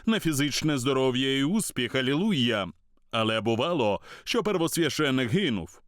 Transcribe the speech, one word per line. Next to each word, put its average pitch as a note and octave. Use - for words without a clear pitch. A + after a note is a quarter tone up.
на A3
фізичне D3
здоров'я C3
і C#3
успіх, C#3+
алілуя! C3
Але A2
бувало, A#2
що A#3
первосвященник D3+
гинув. B2+